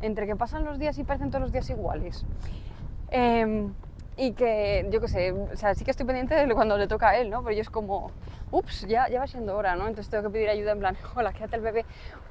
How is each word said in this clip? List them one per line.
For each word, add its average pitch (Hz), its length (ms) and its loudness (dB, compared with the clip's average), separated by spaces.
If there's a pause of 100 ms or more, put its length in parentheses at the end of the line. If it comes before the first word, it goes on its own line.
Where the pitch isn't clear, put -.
entre 214 260 -2
que 208 100 0
pasan 277 280 -2
los 294 140 -4
días 294 200 0
y 285 60 -4
parecen 277 260 -2
todos 269 120 0
los 247 100 -2
días 254 160 -2
iguales. 156 560 -4 (840)
Em, 220 640 4 (440)
y 262 160 0
que, 208 580 2
yo 220 100 2
qué 226 80 0
sé, 185 240 2
o 196 240 -4
sea, 202 180 2
sí - 100 -4
que - 60 2
estoy 285 160 -2
pendiente 254 280 0
de 285 200 6
cuando 220 220 6
le 202 100 4
toca 214 240 4
a 196 60 6
él, 233 140 2
¿no? 240 120 -2
Pero 226 140 0
yo 214 60 0
es - 80 -10
como, 202 400 -4 (400)
"Ups, - 360 0
ya, 226 220 4
ya 247 120 0
va 269 60 0
siendo 220 300 -4
hora, 196 200 2
¿no?". 185 100 0
Entonces 214 240 -6
tengo 208 140 0
que 214 60 -2
pedir 214 200 2
ayuda 208 220 2
en 208 60 -2
plan, 190 180 0 (180)
"Hola, 220 180 2
quédate 220 240 -6
el 226 60 -4
bebé 226 220 0 (460)